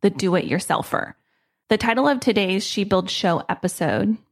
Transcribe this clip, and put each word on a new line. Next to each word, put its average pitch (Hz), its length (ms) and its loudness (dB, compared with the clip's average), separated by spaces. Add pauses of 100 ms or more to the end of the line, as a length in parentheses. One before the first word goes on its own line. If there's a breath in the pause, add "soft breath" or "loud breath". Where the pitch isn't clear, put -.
the 202 80 4
do-it-yourselfer. - 1040 -2 (560)
The 214 80 4
title 233 280 2
of 277 140 2
today's 196 440 0
She - 200 -2
Builds 185 260 0
Show - 380 0
episode 180 680 -2 (160)